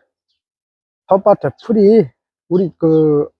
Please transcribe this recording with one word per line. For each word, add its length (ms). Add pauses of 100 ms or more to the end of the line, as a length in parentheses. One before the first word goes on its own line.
(1040)
텃밭에 440 (140)
풀이, 460 (380)
우리 320
그, 500 (100)